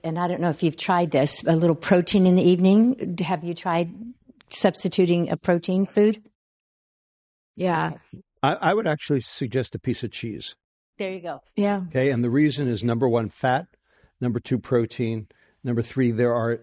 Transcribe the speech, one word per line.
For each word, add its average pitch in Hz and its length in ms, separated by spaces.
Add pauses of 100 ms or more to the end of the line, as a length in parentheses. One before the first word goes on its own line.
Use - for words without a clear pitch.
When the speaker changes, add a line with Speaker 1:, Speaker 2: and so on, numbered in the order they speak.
Speaker 1:
and 160 160
I 175 80
don't 175 120
know 170 120
if 147 100
you've 160 160
tried 175 320
this, 143 380
a 165 80
little 165 200
protein 180 520
in 180 80
the 185 80
evening. 185 840
Have 160 180
you 170 120
tried 170 360 (580)
substituting 175 840
a 165 40
protein 180 520
food? 214 340 (1300)
Speaker 2:
Yeah. 165 380 (480)
Speaker 3:
I, 143 120
I 170 220
would 214 120
actually 147 340
suggest 123 520
a - 60
piece - 240
of 110 80
cheese. - 440 (440)
Speaker 1:
There 190 120
you 190 100
go. 165 200 (140)
Speaker 2:
Yeah. 202 340
Speaker 3:
Okay, 139 220
and 120 120
the 120 60
reason 143 380
is, 110 160
number 117 260
one, 113 200
fat, 135 360 (560)
number 120 180
two, 123 200
protein, 113 680 (360)
number 120 180
three, 123 300
there 117 240
are 117 280